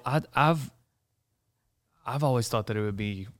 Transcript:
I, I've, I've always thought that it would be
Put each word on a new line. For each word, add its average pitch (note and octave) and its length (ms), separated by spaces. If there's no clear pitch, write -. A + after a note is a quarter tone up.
I, C#3 160
I've, D3 380
I've - 180
always B2 240
thought A2 200
that G#2+ 100
it G#2+ 40
would G#2 160
be G2+ 300